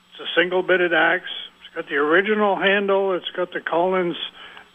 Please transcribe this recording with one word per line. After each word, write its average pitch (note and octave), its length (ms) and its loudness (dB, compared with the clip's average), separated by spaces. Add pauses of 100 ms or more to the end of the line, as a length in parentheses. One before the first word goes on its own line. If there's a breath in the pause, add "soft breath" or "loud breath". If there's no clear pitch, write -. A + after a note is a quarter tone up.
(120)
It's - 80 -18
a - 200 -4
single-bitted F3+ 540 2
axe. E3 300 2 (420)
It's - 100 -20
got E3 140 -8
the D#3 60 -4
original G3 600 2
handle. G3 560 2
It's - 220 -6
got F3+ 160 -4
the D3 100 -8
Collins F3 560 0 (580 loud breath)